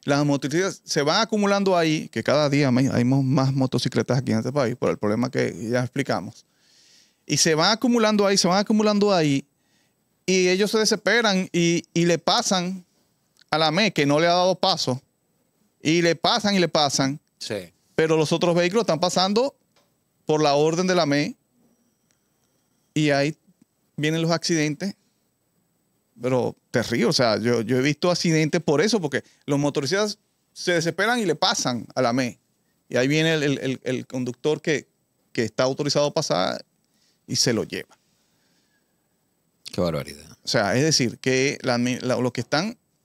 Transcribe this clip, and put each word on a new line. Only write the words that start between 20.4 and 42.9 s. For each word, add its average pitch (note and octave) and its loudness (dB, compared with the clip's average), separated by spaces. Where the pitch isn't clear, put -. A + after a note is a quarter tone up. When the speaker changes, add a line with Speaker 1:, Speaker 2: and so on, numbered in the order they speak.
Speaker 1:
la C#3+ 4
orden D#3+ 2
de F#3 0
la F3 2
amé, D3 -2
y D3+ 2
ahí C#3 0
vienen D#3+ -2
los E3 0
accidentes, D#3+ -2
pero B2 -2
terrible. A#2+ 0
O F#3+ 0
sea, A2+ 2
yo, A#2 0
yo A#2 -2
he B2+ 2
visto D3 0
accidentes D#3+ 0
por D3 2
eso, A3 0
porque C#3 -4
los C#3 0
motorizados D3+ -2
se - -4
desesperan F3 -2
y A3 -2
le D#3+ 0
pasan C3 -2
a C3 0
la B2 2
amé. B2 -2
Y B2+ -4
ahí B2+ 2
viene D#3 2
el, D#3 0
el, C#3 0
el, C3 -6
el B2 -6
conductor B2+ -4
que, D3 -4
que A#2+ -2
está A2 -2
autorizado C#3+ 0
a C#3+ -6
pasar F#2 -2
y - -4
se C3 2
lo G#2 -2
lleva. - -10
Speaker 2:
Qué G2 -4
barbaridad. D2+ -6
Speaker 1:
O - -12
sea, G#2 0
es C3 2
decir, C#3 0
que C3 0
la A#2+ -2
admi-, B2 -2
la, B2 -2
los A#2+ -2
que - -6
están E3+ -4